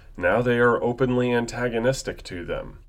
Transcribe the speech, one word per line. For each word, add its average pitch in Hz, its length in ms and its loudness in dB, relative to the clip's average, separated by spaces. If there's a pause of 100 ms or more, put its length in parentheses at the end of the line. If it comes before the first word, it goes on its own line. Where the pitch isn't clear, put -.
(160)
now 127 260 2
they 120 180 2
are 120 220 4
openly 123 500 0
antagonistic 120 920 -2
to 87 200 -10
them, - 460 -8